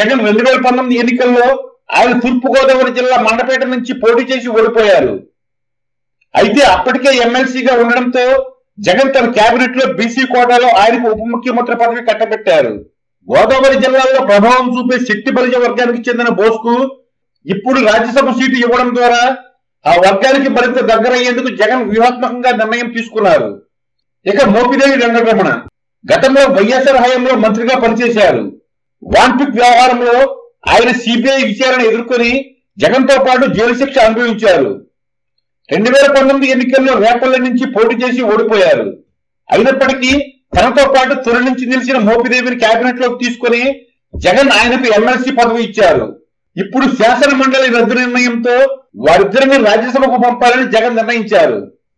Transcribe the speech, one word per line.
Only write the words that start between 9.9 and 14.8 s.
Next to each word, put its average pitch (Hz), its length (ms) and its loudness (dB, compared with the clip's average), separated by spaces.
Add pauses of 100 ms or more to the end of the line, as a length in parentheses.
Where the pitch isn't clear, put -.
బీసీ 240 260 -4 (100)
కోటాలో 247 340 2 (140)
ఆయనకు 240 320 0
ఉప 226 180 -8
ముఖ్యమంత్రి 240 480 -4
పదవి 233 280 -4
కట్టబెట్టారు. 196 640 -2 (560)
గోదావరి 262 520 2
జిల్లాలో 262 440 2
ప్రభావం 233 480 4
చూపే 254 220 -2 (120)